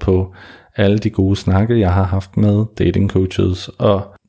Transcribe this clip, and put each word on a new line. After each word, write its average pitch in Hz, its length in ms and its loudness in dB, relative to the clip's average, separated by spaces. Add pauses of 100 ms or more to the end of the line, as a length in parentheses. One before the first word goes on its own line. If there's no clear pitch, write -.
på 92 340 0 (420)
alle 104 220 2
de 104 120 -4
gode 95 260 0
snakke, 107 440 0
jeg 87 120 2
har 95 120 2
haft 95 320 -4
med 104 280 2 (140)
dating 95 320 0
coaches 92 580 -2
og 101 340 -2 (260)